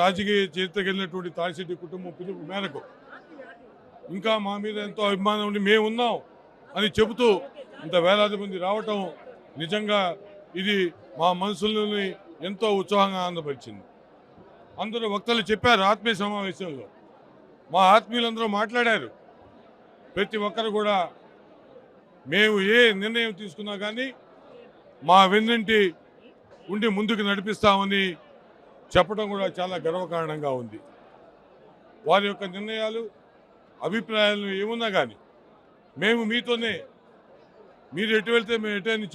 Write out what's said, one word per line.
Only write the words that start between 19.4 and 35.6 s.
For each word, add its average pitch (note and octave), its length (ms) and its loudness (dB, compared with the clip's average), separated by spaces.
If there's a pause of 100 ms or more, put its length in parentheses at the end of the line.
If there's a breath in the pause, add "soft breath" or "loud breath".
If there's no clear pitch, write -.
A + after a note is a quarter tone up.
ప్రతి G3+ 200 -2 (120)
ఒక్కరు A3 320 -4
కూడా G#3 180 2 (1400)
మేము G#3 240 4 (180)
ఏ B3 60 8 (220)
నిర్ణయం A3+ 280 -4 (100)
తీసుకున్నా G#3 340 -10 (100)
కానీ A#3 220 -6 (1000)
మా F3+ 80 10 (140)
వెన్నంటి A3 480 2 (960)
ఉండి G#3+ 240 0
ముందుకు G#3+ 320 0
నడిపిస్తామని G3 760 2 (880)
చెప్పడం G3+ 400 2
కూడా G3 140 -2 (120)
చాలా F3+ 180 -4 (100)
గర్వకారణంగా D#3+ 640 -4 (100)
ఉంది. A2 180 -12 (1300)
వారి G3 220 4
యొక్క G3+ 140 -8 (100)
నిర్ణయాలు, A3 480 -6 (840)
అభిప్రాయాలు G#3 600 0 (140)
ఏమున్నా A3+ 360 -4
కానీ A#2+ 200 0 (840)